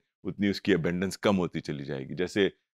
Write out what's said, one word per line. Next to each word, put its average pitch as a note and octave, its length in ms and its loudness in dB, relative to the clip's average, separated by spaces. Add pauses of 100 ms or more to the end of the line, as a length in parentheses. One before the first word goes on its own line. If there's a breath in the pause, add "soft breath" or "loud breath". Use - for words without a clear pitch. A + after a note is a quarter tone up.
(240)
उतनी G2 260 0
उसकी F#2+ 240 2
अबंडेंस F2+ 420 0
कम G#2 200 2
होती E2+ 240 0
चली C#2+ 260 -8
जाएगी। C#2 300 -8
जैसे F2+ 360 2 (240)